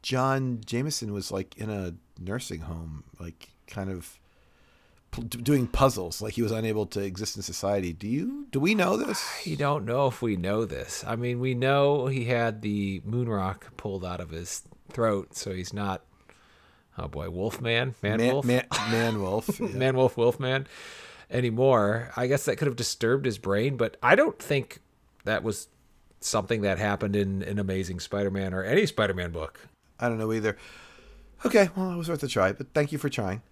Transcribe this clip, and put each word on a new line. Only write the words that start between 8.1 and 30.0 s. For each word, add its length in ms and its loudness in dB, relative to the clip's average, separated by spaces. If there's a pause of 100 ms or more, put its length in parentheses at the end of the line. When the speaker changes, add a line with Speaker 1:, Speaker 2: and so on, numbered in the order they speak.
Speaker 1:
do 100 -2
we 140 4
know 240 4
this? 260 -2 (220)
Speaker 2:
I 80 -4
don't 320 0
know 220 2
if 160 -2
we 120 2
know 300 0
this. 400 -8
I 100 -4
mean, 240 -2
we 140 0
know 540 4
he 180 -2
had 380 0
the 420 -2
moon 240 0
rock 480 -4
pulled 260 -6
out 160 -6
of 120 -10
his 320 -8 (280)
throat, 440 0
so 180 -8
he's 180 -6
not, 320 -4 (960)
oh 100 -6
boy, 220 -6
Wolfman? 720 -2
Man 160 0
Speaker 1:
Man, 160 4
Speaker 2:
Wolf? 120 0
Speaker 1:
Man, 200 4 (240)
Man 320 2
Wolf, 380 -2
Speaker 2:
<laughs> 0 -
Speaker 1:
yeah. 80 -2
Speaker 2:
Man 280 2
Wolf, 220 4
Wolfman 480 2 (640)
anymore. 840 4
I 120 2
guess 180 2
that 120 0
could 100 0
have 80 0
disturbed 500 2
his 120 0
brain, 400 2
but 240 0
I 140 8
don't 240 4
think 400 -2 (460)
that 180 0
was 240 -4 (540)
something 400 0
that 160 2
happened 380 0
in 280 2
an 160 -2
Amazing 400 -2
Spider-Man 540 -2
or 100 -2
any 220 4
Spider-Man 460 0
book. 360 -8 (320)
Speaker 1:
I 100 0